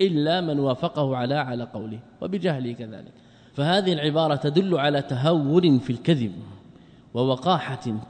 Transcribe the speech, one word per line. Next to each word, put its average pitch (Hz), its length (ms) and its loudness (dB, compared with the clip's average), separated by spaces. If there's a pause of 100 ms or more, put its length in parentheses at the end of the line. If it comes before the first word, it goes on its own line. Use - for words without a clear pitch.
إلا 165 400 2
من 151 180 -2
وافقه 139 560 0
على، 123 200 -2
على 127 280 -4
قوله 110 360 -10 (220)
وبجهله 165 500 -2
كذلك. 110 400 -14 (420)
فهذه 180 400 2
العبارة 151 420 2
تدل 165 420 2
على 143 240 2
تهور 147 800 2
في - 100 -6
الكذب 123 420 0 (840)
ووقاحة 127 840 -2 (100)